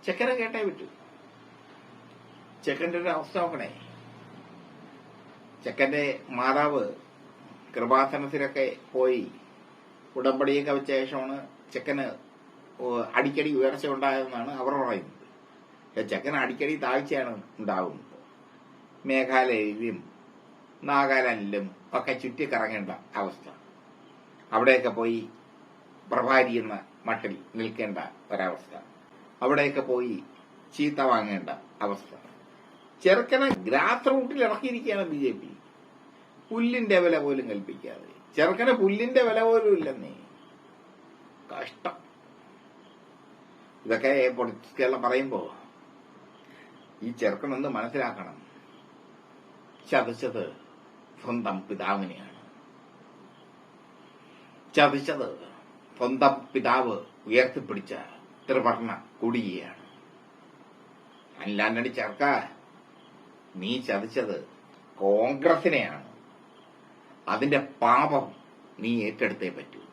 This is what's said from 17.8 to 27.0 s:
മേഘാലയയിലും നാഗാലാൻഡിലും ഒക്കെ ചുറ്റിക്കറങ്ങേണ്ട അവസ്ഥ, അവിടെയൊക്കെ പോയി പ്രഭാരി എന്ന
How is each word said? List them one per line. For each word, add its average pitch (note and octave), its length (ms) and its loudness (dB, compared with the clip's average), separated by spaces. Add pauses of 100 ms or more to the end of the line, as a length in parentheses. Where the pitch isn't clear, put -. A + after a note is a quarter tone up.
മേഘാലയയിലും A#2+ 880 2 (920)
നാഗാലാൻഡിലും B2 760 2 (320)
ഒക്കെ B2+ 240 -2
ചുറ്റിക്കറങ്ങേണ്ട A2 680 -4 (300)
അവസ്ഥ, F#2 260 -8 (1080)
അവിടെയൊക്കെ B2+ 440 6
പോയി A#2 200 0 (920)
പ്രഭാരി B2+ 500 4
എന്ന G#2+ 140 -6 (320)